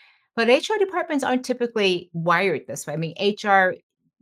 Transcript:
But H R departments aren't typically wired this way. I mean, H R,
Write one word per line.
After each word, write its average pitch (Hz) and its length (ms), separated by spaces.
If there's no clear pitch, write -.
But 226 140
H 277 220
R 427 80
departments 339 460
aren't 254 200
typically 214 680
wired 170 540
this - 200
way. 147 80
I - 20
mean, 160 200
H 202 280
R, 190 320